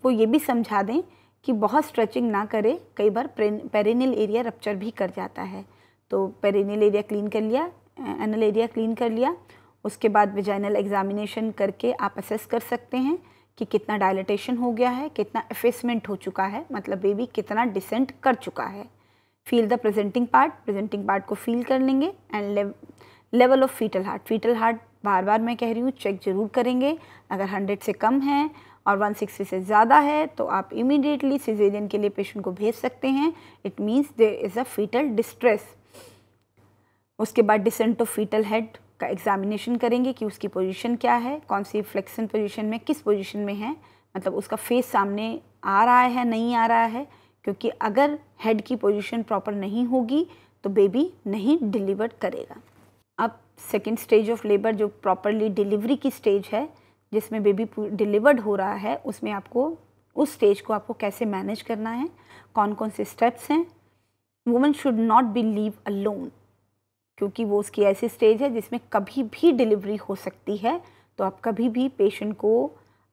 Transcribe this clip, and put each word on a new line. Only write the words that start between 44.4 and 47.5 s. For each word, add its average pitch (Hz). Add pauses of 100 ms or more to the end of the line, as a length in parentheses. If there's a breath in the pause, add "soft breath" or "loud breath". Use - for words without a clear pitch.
फेस 247
सामने 208 (240)
आ 196
रहा 247
है, 247
नहीं 233
आ 226
रहा 233
है, 233 (380 soft breath)
क्योंकि 208